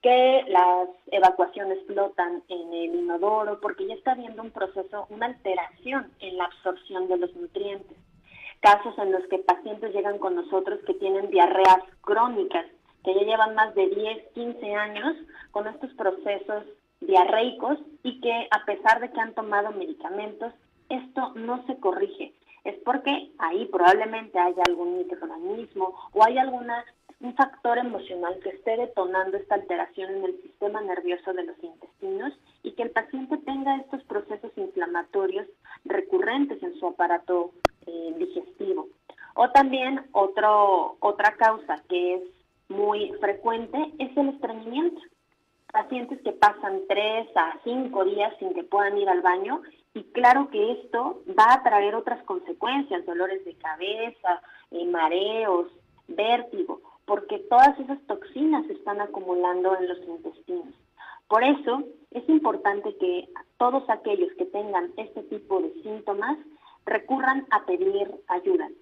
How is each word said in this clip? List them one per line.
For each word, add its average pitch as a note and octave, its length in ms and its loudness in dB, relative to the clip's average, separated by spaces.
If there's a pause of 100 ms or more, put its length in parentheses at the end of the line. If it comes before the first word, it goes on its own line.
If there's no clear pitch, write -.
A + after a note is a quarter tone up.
que B3+ 480 6
las F3+ 400 6 (240)
evacuaciones F#3+ 760 4
flotan G3 640 -2
en E3+ 240 -10
el E3+ 200 -4
inodoro, G3+ 680 -2
porque G3 260 -6
ya A3+ 60 -8
está C4 180 -4
habiendo A3+ 320 -6
un A3+ 80 -14
proceso, F#3+ 580 -8
una A3 180 -6
alteración G3+ 920 -6
en F#3 160 -12
la F3+ 80 -2
absorción F#3 640 -6
de F3+ 100 2
los F3+ 160 -2
nutrientes. G3 640 -10 (600)
Casos G#3 380 6
en G3 160 0
los F#3 140 0
que F#3 100 -2
pacientes G#3 560 -2
llegan G3+ 240 -2
con F#3 180 -2
nosotros F#3+ 500 -2
que F#3 100 -2
tienen G3 340 -2
diarreas F#3 500 8 (220)
crónicas, G#3 640 0 (400)
que F#3+ 100 2
ya G3 60 6
llevan A3 340 4
más A3 200 2
de F#3+ 120 4
diez, G#3+ 460 -2
quince A#3 420 -6
años G#3+ 400 -4 (360)
con G#3 160 -4
estos B3+ 260 -10
procesos G3+ 720 -4 (340)
diarreicos A3 800 4 (260)
y B3+ 160 -8
que A#3 320 -2
a G#3+ 140 2
pesar G#3+ 340 4
de A#3+ 100 -8
que A3+ 120 -4
han A3+ 140 -4
tomado G#3 360 -2
medicamentos, G#3 800 -8 (380)
esto B3+ 460 -6
no A#3+ 320 -6
se C4 100 -6
corrige. - 560 -4 (300)
Es G#3 200 -8
porque C#4 540 -2
ahí F3+ 300 -2
probablemente A3 720 4
haya F3+ 280 2
algún F3 300 -2
microorganismo E4 1000 -6 (160)
o G#3+ 140 8
hay B3 140 2
alguna, A#3+ 440 -2 (380)
un A#3+ 140 -10
factor A#3+ 420 2
emocional F#3 680 -6
que G3 60 -6
esté A3 260 -4
detonando F#3+ 600 -2
esta G3+ 160 -2
alteración F#3 640 -4
en G3 100 -4
el F#3 160 -6
sistema G#3 400 -6
nervioso F3+ 500 -6
de F3+ 120 -4
los E3 200 -10
intestinos G3 720 -10 (300)
y - 80 -8
que A#3 120 -6
el A#3 60 -4
paciente C4 480 -6
tenga C4+ 400 -4
estos C4+ 260 -10
procesos G#3 540 -8
inflamatorios F#3 880 -4 (380)
recurrentes C#4+ 800 0
en F3+ 160 -8
su F3+ 80 -4
aparato, F3 640 0 (340)
eh, E3 320 -10
digestivo. F3+ 720 -6 (480)
O B3 160 4
también C4+ 500 2 (100)
otro, G3+ 880 4
otra G#3 380 2
causa A3 500 2
que F3+ 280 0
es F#3 80 -6 (440)
muy G#3 520 -2
frecuente A3+ 580 -2 (220)
es C4 180 -6
el C#4 120 2
estreñimiento. A#3+ 720 -4 (680)
Pacientes B3 520 -4
que G#3 80 -2
pasan G3+ 560 2
tres G#3+ 480 0
a E3 280 0
cinco A#3+ 420 -2
días G3+ 340 0
sin F#3 160 -6
que F3 80 -6
puedan G3+ 340 0
ir G3+ 100 0
al F3+ 140 2
baño F#3+ 400 0 (320)
Y - 180 -10
claro B3+ 380 6
que G#3+ 240 0
esto C4 500 -6 (140)
va A3 160 8
a C4 100 4
traer G#3 320 4
otras A3+ 280 -4
consecuencias, G3+ 840 -4
dolores F#3 400 -2
de E3+ 100 -14
cabeza, F#3 840 -4 (300)
eh, E3+ 140 -4
mareos, F3 840 2 (400)
vértigo, A3+ 760 -2 (240)
porque G3+ 340 -2
todas C4+ 400 8
esas C4+ 280 -6
toxinas D4 600 0
se - 60 -6
están G#3 280 -6
acumulando F3+ 760 0
en F3+ 100 -2
los F3+ 200 -6
intestinos. E3+ 680 -10 (540)
Por A3 160 4
eso C#4 400 2 (280)
es A#3+ 160 -6
importante G#3+ 720 2
que F3+ 300 -2 (280)
todos B3+ 320 2
aquellos G3+ 480 0
que F3+ 80 -2
tengan G3 520 -4
este G#3+ 260 -12
tipo G3 380 -4
de D#3 100 -4 (120)
síntomas G#3+ 540 -4 (480)
recurran C4 640 0
a G#3 140 2
pedir F#3+ 440 0 (180)
ayuda F4 400 0 (140)